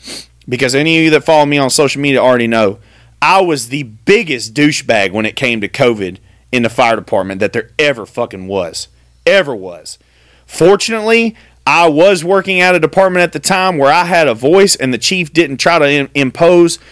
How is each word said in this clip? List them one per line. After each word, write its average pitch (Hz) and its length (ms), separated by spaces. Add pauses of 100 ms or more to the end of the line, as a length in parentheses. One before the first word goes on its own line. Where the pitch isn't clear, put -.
(460)
because 123 280
any 160 240
of 160 60
you 160 60
that 147 140
follow 151 220
me 143 100
on 135 140
social 139 320
media 139 180
already 120 260
know, 110 340 (420)
I 175 180
was 143 300
the 143 140
biggest 123 680
douchebag 117 600
when 107 120
it 107 120
came 117 260
to 101 60
covid 104 500 (340)
in 120 120
the 113 40
fire 117 280
department 95 440
that 101 140
there - 240
ever 139 260
fucking 95 420
was. 92 420 (360)
Ever 165 300
was. 90 440 (460)
Fortunately, 220 920 (280)
I 165 240
was 165 360
working 185 360
at 180 140
a 170 60
department 180 420
at 170 100
the 156 60
time 185 400
where 139 140
I 175 120
had 170 220
a 120 80
voice 165 400
and 131 180
the 117 60
chief 180 340
didn't 147 260
try 170 200
to 143 100
im-, 139 260
impose 170 680 (120)